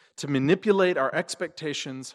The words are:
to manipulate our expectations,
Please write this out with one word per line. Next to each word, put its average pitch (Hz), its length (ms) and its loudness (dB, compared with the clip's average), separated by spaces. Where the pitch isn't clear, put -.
to 143 100 -8
manipulate 180 680 4
our 135 180 0
expectations, 147 1000 -6